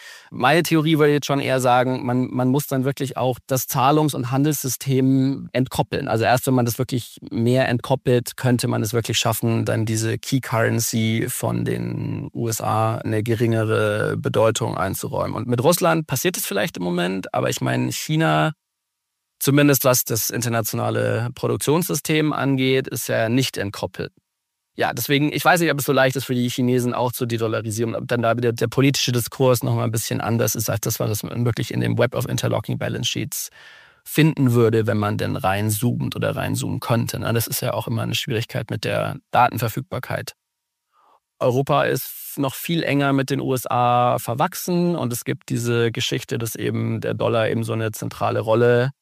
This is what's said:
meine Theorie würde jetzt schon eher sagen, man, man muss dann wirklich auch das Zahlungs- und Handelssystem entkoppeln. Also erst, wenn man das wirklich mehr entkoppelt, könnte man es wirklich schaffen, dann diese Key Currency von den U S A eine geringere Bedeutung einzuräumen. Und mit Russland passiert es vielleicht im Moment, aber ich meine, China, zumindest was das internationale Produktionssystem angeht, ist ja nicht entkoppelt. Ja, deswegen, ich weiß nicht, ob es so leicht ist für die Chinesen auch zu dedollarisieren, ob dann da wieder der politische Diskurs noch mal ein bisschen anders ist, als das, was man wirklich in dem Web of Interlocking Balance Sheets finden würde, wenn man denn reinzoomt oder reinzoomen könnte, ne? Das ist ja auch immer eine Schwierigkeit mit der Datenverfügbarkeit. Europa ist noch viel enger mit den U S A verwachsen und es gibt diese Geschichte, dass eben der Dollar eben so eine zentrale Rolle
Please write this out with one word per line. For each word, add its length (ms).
meine 320
Theorie 360
würde 160
jetzt 120
schon 140
eher 180
sagen, 480
man, 220
man 180
muss 220
dann 160
wirklich 320
auch 320
das 200
Zahlungs- 460
und 160
Handelssystem 1200
entkoppeln. 540
Also 160
erst, 240
wenn 80
man 100
das 140
wirklich 400
mehr 380
entkoppelt, 680
könnte 320
man 140
es 100
wirklich 260
schaffen, 460
dann 200
diese 320
Key 220
Currency 920
von 360
den 680
U 160
S 120
A 380
eine 260
geringere 920
Bedeutung 600
einzuräumen. 580
Und 140
mit 120
Russland 460
passiert 300
es 100
vielleicht 300
im 80
Moment, 500
aber 160
ich 100
meine, 300
China, 600
zumindest 440
was 180
das 280
internationale 1000
Produktionssystem 1000
angeht, 560
ist 180
ja 220
nicht 280
entkoppelt. 540
Ja, 180
deswegen, 400
ich 120
weiß 160
nicht, 100
ob 80
es 60
so 80
leicht 240
ist 80
für 100
die 140
Chinesen 440
auch 200
zu 120
dedollarisieren, 680
ob 140
dann 140
da 140
wieder 160
der 140
politische 460
Diskurs 500
noch 140
mal 80
ein 80
bisschen 280
anders 360
ist, 120
als 120
das, 180
was 240
man 220
wirklich 280
in 80
dem 180
Web 180
of 100
Interlocking 520
Balance 300
Sheets 420
finden 500
würde, 340
wenn 100
man 200
denn 180
reinzoomt 800
oder 180
reinzoomen 460
könnte, 400
ne? 120
Das 140
ist 140
ja 140
auch 120
immer 160
eine 140
Schwierigkeit 540
mit 120
der 360
Datenverfügbarkeit. 1040
Europa 460
ist 540
noch 180
viel 260
enger 300
mit 180
den 100
U 140
S 120
A 520
verwachsen 800
und 160
es 120
gibt 240
diese 440
Geschichte, 460
dass 180
eben 440
der 140
Dollar 340
eben 140
so 100
eine 200
zentrale 480
Rolle 500